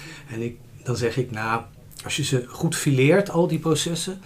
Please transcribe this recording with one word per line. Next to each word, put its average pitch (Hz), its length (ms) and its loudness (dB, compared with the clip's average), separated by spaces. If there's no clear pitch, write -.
En 113 120 -6
ik, 117 160 -6
dan 120 140 -2
zeg 113 200 0
ik: 123 140 -2
"Nou, 110 300 -2
als - 120 -4
je 147 80 -2
ze 127 240 0
goed - 280 -2
fileert, 151 540 4
al 170 180 4
die 156 120 0
processen, 170 680 0